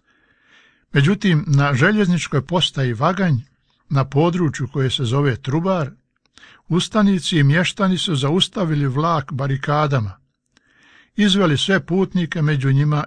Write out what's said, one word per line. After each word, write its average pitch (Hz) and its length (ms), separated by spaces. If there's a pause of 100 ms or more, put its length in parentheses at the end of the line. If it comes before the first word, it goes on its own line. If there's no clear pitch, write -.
(960)
Međutim, 160 520
na 143 280
željezničkoj 170 720
postaji 139 460
Vaganj, 170 420 (540)
na 135 160
području 156 680
koje 131 180
se 139 140
zove 131 320
Trubar, 165 540 (760)
ustanici 185 680
i 143 40
mještani 180 560
su 160 180
zaustavili 151 680
vlak 147 460
barikadama, 139 840 (1000)
izveli 190 420
sve 190 280
putnike, 180 560
među 139 300
njima 147 340